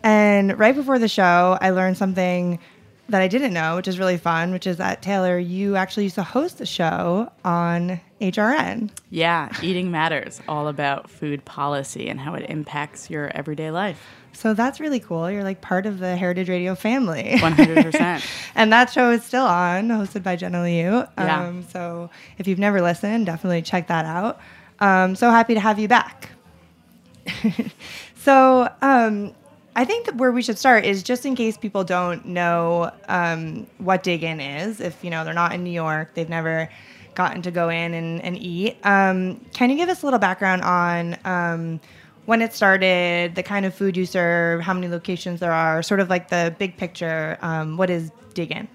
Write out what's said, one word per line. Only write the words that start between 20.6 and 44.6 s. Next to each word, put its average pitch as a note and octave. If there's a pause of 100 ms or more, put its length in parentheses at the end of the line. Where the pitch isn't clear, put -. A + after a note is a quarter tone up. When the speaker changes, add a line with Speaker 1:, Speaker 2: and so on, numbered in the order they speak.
Speaker 1:
Liu. F3 (120)
Speaker 2:
Yeah. F3+
Speaker 1:
Um, F3
so E3+ (280)
if F#3
you've F#3
never G3+
listened, G3+
definitely E3+
check F3
that D#3+
out. F3+ (400)
Um, F#3
so A#3+
happy A3+
to G#3+
have G#3
you G#3+
back. - (960)
<laughs> - (760)
So, C4 (120)
um, A3+ (420)
I B3
think A#4
that G4+
where B3+
we B3
should A#3
start A#3+
is G3
just B3
in C4+
case A3+
people G3+
don't F3+
know, E3+ (200)
um, E3 (120)
what F#3
Dig E3+
Inn D#3+
is. D#3
If, -
you F3+
know, D#3+
they're D#3+
not E3+
in F3+
New F3+
York, D#3+
they've E3
never D#3+ (460)
gotten F3+
to F3
go E3+
in E3+
and, E3
and F3+
eat. F3+
Um, F#3+ (100)
can B3
you C#4
give F4
us F4+
a -
little C4
background F#3
on, F3
um, E3 (440)
when A3+
it A3+
started, F3+
the F#3
kind G3+
of F#3
food F#3+
you F#3
serve, E3+